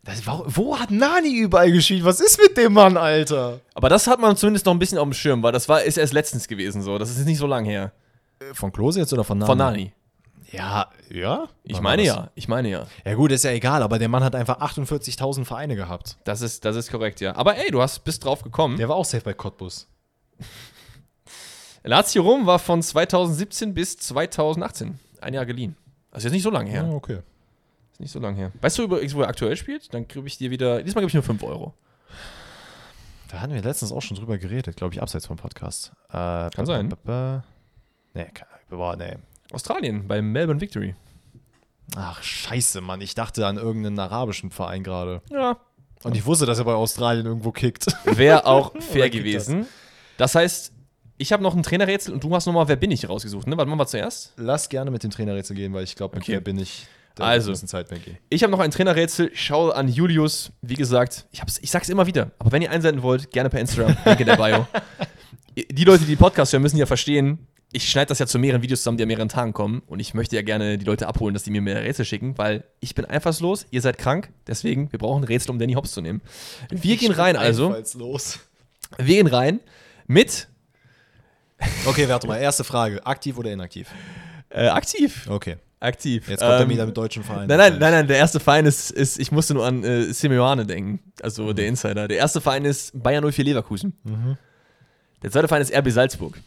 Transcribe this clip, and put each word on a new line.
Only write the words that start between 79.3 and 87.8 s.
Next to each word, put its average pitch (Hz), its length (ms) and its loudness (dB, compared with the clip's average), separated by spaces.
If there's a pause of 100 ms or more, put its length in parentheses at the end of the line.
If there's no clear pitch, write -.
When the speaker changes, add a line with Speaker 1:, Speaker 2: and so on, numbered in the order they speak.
Speaker 2:
mit 202 400 4 (1400)
Speaker 1:
Okay, 135 240 4
warte 120 180 0
mal. 110 100 -4
Erste 139 280 0
Frage. 110 400 -2
Aktiv 131 320 -6
oder 117 140 -6
inaktiv? 92 380 -12 (600)
Speaker 2:
Äh, - 180 2
aktiv. - 640 0
Speaker 1:
Okay. 98 280 -6 (220)
Speaker 2:
Aktiv. 120 500 -4
Speaker 1:
Jetzt 98 120 -4
kommt 120 100 4
er 123 100 6
Speaker 2:
Ähm, 127 80 4
Speaker 1:
wieder 113 160 0
mit 110 100 -6
deutschen 113 280 -6
Vereinen 101 240 -6
Speaker 2:
nein, 143 100 4
nein, - 20 6
Speaker 1:
wahrscheinlich. 180 220 8